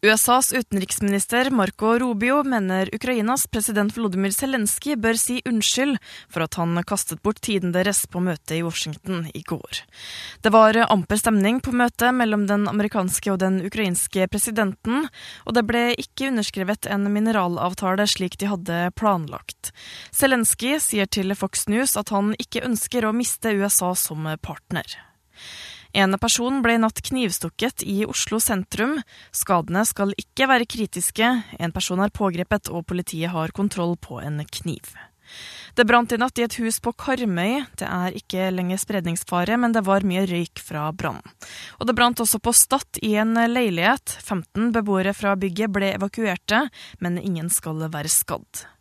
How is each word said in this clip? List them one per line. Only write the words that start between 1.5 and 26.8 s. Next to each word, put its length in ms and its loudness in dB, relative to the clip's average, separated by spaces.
Marco 480 2
Rubio 420 2
mener 480 0
Ukrainas 560 0
president 480 0
Volodymyr 380 0
Zelensky 640 -2
bør 240 0
si 160 -2
unnskyld 520 0
for 100 -2
at 160 -4
han 300 0
kastet 340 -4
bort 220 0
tiden 300 0
deres 260 2
på 140 -2
møtet 320 -4
i 80 -2
Washington 680 -6
i 160 -12
går. 360 -8
Det 100 4
var 380 8
amper 320 2
stemning 400 4
på 160 -4
møtet 400 2
mellom 320 2
den 240 2
amerikanske 640 0
og 100 -2
den 240 2
ukrainske 640 0
presidenten, 760 -2
og 100 -4
det 140 4
ble 240 2
ikke 400 -4
underskrevet 560 -2
en 240 0
mineralavtale 1000 0
slik 300 -4
de 100 -2
hadde 300 -2
planlagt. 760 -4
Zelensky 680 2
sier 260 0
til 300 -2
Fox 320 -4
News 320 2
at 160 -6
han 240 2
ikke 240 -6
ønsker 420 0
å 80 0
miste 400 0
U 140 2
S 160 2
A 100 0
som 320 -4
partner. 480 -8
En 240 4
person 480 0
ble 140 6
i 20 4